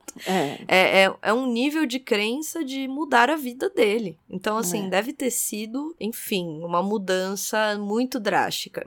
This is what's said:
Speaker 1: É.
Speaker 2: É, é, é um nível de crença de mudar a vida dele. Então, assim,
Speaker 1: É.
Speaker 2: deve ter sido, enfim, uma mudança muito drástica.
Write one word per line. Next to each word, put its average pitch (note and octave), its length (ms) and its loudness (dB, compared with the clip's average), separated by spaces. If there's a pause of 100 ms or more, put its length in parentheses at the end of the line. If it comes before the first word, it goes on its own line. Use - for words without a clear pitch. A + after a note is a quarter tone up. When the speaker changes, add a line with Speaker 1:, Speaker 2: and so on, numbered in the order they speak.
(260)
Speaker 1:
É. E3 400 0
Speaker 2:
É, F#3 380 6
é, F#3+ 200 4
é G3+ 100 2
um C4 120 2
nível C#4+ 400 2
de B3 140 -4
crença B3 640 -2
de C4+ 240 -4
mudar C4+ 420 2
a D#4+ 60 2
vida C4 340 -4
dele. G#3 480 2 (120)
Então, G3+ 280 -4
assim, G#3 280 -2
Speaker 1:
É. F#3+ 40 -4
Speaker 2:
deve G#3 220 0
ter C4+ 180 -2
sido, A3+ 680 -6
enfim, F3 640 -4
uma F3 180 0
mudança G3 960 0
muito A3 400 -2
drástica. - 680 -2